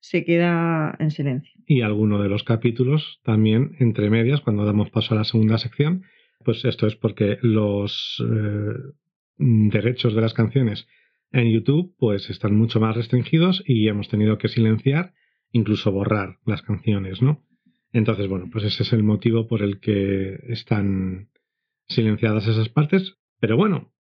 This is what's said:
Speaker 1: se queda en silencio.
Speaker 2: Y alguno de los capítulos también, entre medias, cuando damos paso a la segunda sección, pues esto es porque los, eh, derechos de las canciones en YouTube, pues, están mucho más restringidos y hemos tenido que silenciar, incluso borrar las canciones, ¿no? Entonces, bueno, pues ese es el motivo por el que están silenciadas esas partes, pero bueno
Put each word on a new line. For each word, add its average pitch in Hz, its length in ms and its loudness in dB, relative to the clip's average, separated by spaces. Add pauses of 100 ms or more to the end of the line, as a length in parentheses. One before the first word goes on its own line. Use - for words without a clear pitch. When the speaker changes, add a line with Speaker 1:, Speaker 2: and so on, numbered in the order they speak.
Speaker 1:
se 170 160 -2
queda 170 760 0
en 151 100 0
silencio. 139 420 -4 (140)
Speaker 2:
Y 135 140 4
alguno 104 420 2
de 101 60 0
los 104 160 -2
capítulos 123 800 0
también, 110 560 2
entre 107 280 2
medias, 117 320 2
cuando 104 240 -2
damos 104 260 0
paso - 240 0
a 107 40 2
la 107 60 0
segunda 110 340 2
sección, 151 440 -2 (420)
pues 113 200 -2
esto 113 220 0
es 107 80 0
porque 101 480 -2
los, 104 840 -2
eh, 107 480 -2 (640)
derechos 110 760 2
de 113 60 2
las 113 120 0
canciones 113 540 0 (460)
en 117 180 2
YouTube, 139 480 0
pues, 101 320 -2
están 101 240 -2
mucho 113 260 2
más 110 160 0
restringidos 160 720 0
y 110 220 2
hemos 104 200 -4
tenido 107 300 2
que 110 100 -2
silenciar, 117 640 0 (400)
incluso 107 380 0
borrar 98 460 -2 (100)
las 104 160 -2
canciones, 98 580 -4
¿no? 143 220 2 (500)
Entonces, 104 360 0
bueno, 92 240 -6
pues 104 120 -4
ese 107 200 -2
es - 80 -2
el 110 100 2
motivo 113 460 2
por 107 140 -2
el 101 180 -4
que 98 580 -2 (100)
están 98 800 -4 (600)
silenciadas 107 580 0
esas 110 220 0
partes, 185 480 0 (240)
pero 107 160 0
bueno 190 360 -2 (100)